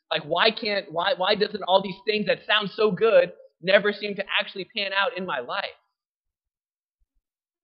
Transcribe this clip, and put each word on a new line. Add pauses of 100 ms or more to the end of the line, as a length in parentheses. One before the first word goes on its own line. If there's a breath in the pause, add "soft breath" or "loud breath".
Like,
why
can't,
why,
why
doesn't
all
these
things
that
sound
so
good (280)
never
seem
to (160)
actually (100)
pan
out
in
my
life? (2000)